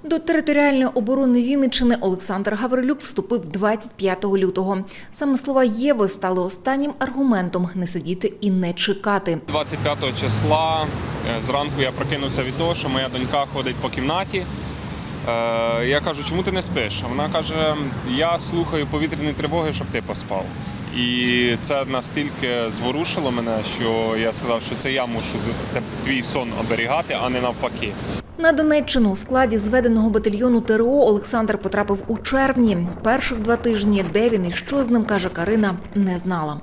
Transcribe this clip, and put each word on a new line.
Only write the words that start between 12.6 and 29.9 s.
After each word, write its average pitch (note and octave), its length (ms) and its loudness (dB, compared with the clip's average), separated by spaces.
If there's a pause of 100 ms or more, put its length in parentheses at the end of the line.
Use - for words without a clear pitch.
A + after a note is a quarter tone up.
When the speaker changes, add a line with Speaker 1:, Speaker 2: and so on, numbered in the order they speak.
Speaker 2:
що C3+ 140 -4
моя C3 200 -2
донька B2+ 440 -2
ходить C3 220 -2
по - 140 -4
кімнаті. F3+ 560 -2 (840)
Е, A#2 580 0
я C#3+ 120 2
кажу: D3 240 -2
«Чому F3+ 200 -2
ти F#3+ 80 0
не F#3 100 0
спиш?» G#2+ 440 -2
А - 20 -4
вона C#3+ 220 -2
каже: D#3 460 0 (340)
«Я E3 300 0
слухаю E3 520 -2
повітряні D3+ 420 -2
тривоги, D#3 400 -2
щоб - 180 -4
ти A#2 100 -2
поспав». F#2+ 440 -4 (520)
І B2 600 2
це C#3 260 0
настільки B2+ 840 -2
зворушило C3 640 -2
мене, A#2 320 0
що A2+ 540 0
я A2+ 140 2
сказав, A#2 300 -2
що A#2+ 140 -6
це C3+ 160 -2
я C3 140 0
мушу A2 340 -4
з-, G#2+ 340 -4
те-, B2 80 -2 (240)
твій C3 180 0
сон B2 260 -2 (100)
оберігати, A#2 640 0
а B2+ 80 0
не B2+ 120 0
навпаки. A#2+ 500 -2 (460)
Speaker 1:
На E4 140 6
Донеччину D4 600 4
у F#3+ 40 0
складі B3+ 420 2
зведеного A3+ 520 4